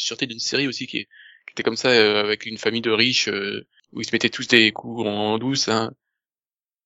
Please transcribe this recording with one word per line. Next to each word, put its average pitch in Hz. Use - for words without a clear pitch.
sortais 120
d'une 113
série 135
aussi 123
qui, -
qui -
était -
comme 113
ça, 131
euh, 104
avec 104
une 110
famille 113
de 113
riches, 120
euh, 101
où 123
ils 113
se -
mettaient 113
tous -
des 110
coups 117
en 107
douce, 135
hein. 113